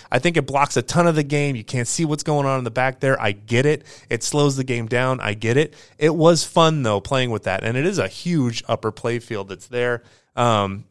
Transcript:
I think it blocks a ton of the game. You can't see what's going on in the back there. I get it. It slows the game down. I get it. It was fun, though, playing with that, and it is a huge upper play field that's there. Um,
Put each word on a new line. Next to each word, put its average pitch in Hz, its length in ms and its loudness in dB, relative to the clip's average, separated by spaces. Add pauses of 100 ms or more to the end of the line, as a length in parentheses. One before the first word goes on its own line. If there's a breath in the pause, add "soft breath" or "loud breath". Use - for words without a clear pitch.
(120)
I 127 80 4
think 165 180 0
it 139 80 2
blocks 139 320 0
a 117 60 4
ton 170 240 2
of 165 80 4
the 151 80 2
game. 143 320 -2
You 107 80 -8
can't 120 240 -4
see - 180 -2
what's 147 160 -2
going 147 240 0
on 135 140 0
in 123 60 -4
the 120 40 -6
back 127 300 -2
there. 135 200 0
I 110 120 0
get 107 340 0
it. 151 180 0 (280 loud breath)
It 117 100 -2
slows 147 360 2
the 131 60 -2
game 120 220 -4
down. 127 340 0
I 104 140 -4
get 113 240 0
it. 156 160 0 (240 loud breath)
It 156 160 4
was 165 300 4
fun, 160 400 2
though, 104 160 2
playing 127 320 -2
with 107 140 -4
that, 98 180 -2
and 113 120 -2
it 143 120 -2
is 196 100 -2
a 98 100 0
huge 131 600 -2
upper 110 240 -2
play 120 260 -4
field 101 320 -10
that's 98 160 -14
there. 123 380 -4 (320 soft breath)
Um, 107 560 0